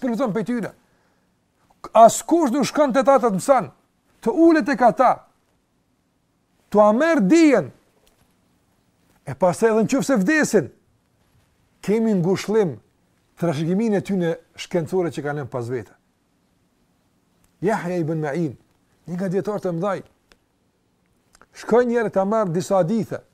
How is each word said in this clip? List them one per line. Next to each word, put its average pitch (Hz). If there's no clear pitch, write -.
përfiton 226
prej 214
tyre? 208
Askush 240
nuk 269
shkon 285
te 262
ata 269
të 226
mëson, 233
të 220
ulet 311
tek 247
ata, 226
tu 208
a 208
merr 285
dijen. 247
E 139
pastaj 190
edhe 220
nëse 262
vdesin, 214
kemi 220
ngushëllim 185
trashëgiminë 175
e -
tyre 175
shkencore 175
që 135
kanë 147
lënë 123
pas 123
vete. 120
Yahya 180
ibn 160
Ma'in, 151
një 175
nga 190
dietarët 196
e 170
mëdhaj. 180
Shkoi 247
një 240
herë 214
ta 190
marr 214
disa 185
hadithe. 180